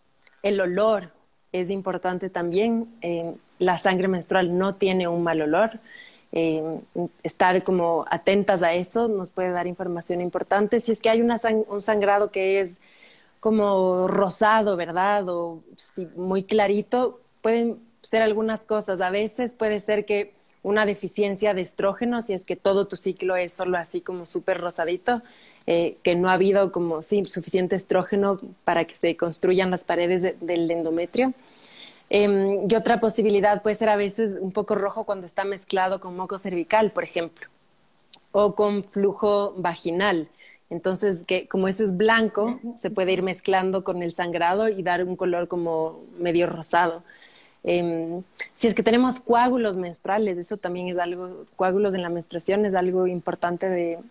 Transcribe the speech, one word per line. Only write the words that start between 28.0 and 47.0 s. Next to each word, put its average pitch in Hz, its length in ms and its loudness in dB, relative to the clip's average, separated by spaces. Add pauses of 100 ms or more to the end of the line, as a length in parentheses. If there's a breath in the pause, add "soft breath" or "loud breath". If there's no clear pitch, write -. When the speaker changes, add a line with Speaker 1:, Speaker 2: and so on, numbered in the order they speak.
Speaker 1:
para 170 180 2
que 165 100 -14
se 165 220 0
construyan 180 560 0
las 175 140 -4
paredes 175 360 0
de, 185 200 -2
del 170 280 0
endometrio. 170 640 -2 (760 loud breath)
Em, 196 600 2
y 226 60 4
otra 233 240 2
posibilidad 208 600 2
puede 214 140 0
ser 220 120 0
a 208 80 4
veces 202 460 -2
un 190 100 -6
poco 208 240 -2
rojo 202 300 -4
cuando 190 220 -6
está 196 180 -4
mezclado 190 560 -2
con 180 160 -12
moco 180 200 -6
cervical, 190 540 0
por 175 120 -4
ejemplo, - 440 -6 (840)
o 202 240 2
con 208 280 0
flujo 202 760 0
vaginal. 175 680 -2 (420 loud breath)
Entonces, 185 560 -2
que 185 220 -2
como 190 200 0
eso 196 160 -2
es 190 120 0
blanco, 220 680 2
Speaker 2:
Ujú. 233 120 -10
Speaker 1:
se - 140 -6
puede 190 240 0
ir 185 100 0
mezclando 190 600 0
con 180 200 -4
el 170 80 -4
sangrado 175 580 0
y 190 140 -2
dar 180 200 0
un 180 120 -4
color 175 320 -2
como 160 540 -4 (160)
medio 175 300 2
rosado. 170 560 -2 (600 loud breath)